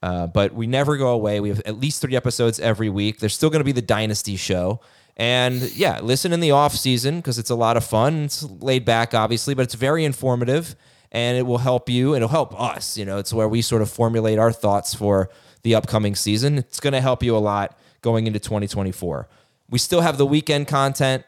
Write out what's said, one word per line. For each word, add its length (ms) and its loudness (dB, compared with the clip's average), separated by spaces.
Uh, 260 -2
but 260 0
we 140 -6
never 300 0
go 120 0
away. 300 0
We 100 -2
have 160 -2
at 140 -8
least 220 -4
three 140 -2
episodes 440 0
every 300 0
week. 300 -2
There's 140 -2
still 160 2
gonna 140 0
be 80 0
the 100 0
Dynasty 540 -2
show. 460 -2
And, 440 2
yeah, 260 0
listen 320 0
in 60 0
the 120 2
off 240 4
season 460 0
'cause 160 -4
it's 140 -6
a 40 0
lot 220 2
of 60 0
fun. 420 2
It's 180 -6
laid 420 -2
back, 280 2
obviously, 400 0
but 100 0
it's 120 -4
very 300 0
informative, 720 -2
and 260 0
it 60 0
will 160 0
help 300 0
you. 260 2
It'll 140 0
help 300 -2
us. 380 -6
You 80 -6
know, 140 -6
it's 140 -6
where 140 2
we 140 0
sort 220 0
of 80 -4
formulate 480 0
our 120 6
thoughts 440 0
for 340 2
the 120 2
upcoming 400 0
season. 440 0
It's 200 -8
gonna 220 0
help 220 0
you 120 2
a 40 4
lot 380 -2
going 240 0
into 140 -2
twenty 280 -4
twenty-four. 600 -6
We 100 -2
still 220 2
have 160 2
the 80 4
weekend 420 0
content 600 0